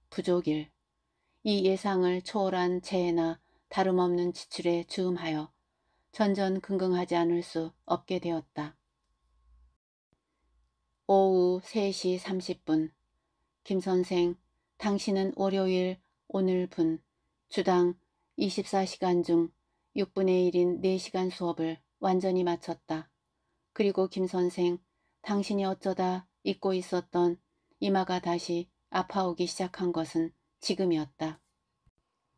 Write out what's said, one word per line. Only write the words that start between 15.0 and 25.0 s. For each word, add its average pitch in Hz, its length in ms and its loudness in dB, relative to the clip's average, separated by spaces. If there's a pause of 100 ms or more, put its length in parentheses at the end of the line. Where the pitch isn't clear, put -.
월요일 185 640 0 (260)
오늘 185 400 0
분 165 340 0 (480)
주당 180 460 2 (420)
이십사 196 500 -2
시간 180 360 0
중 170 280 2 (440)
육분의 185 520 2
일인 180 340 2
네 190 160 2
시간 185 320 -4
수업을 165 500 -4 (220)
완전히 185 440 2
마쳤다. 170 640 -6 (640)
그리고 190 340 2
김 185 180 -2
선생, 180 520 0 (420)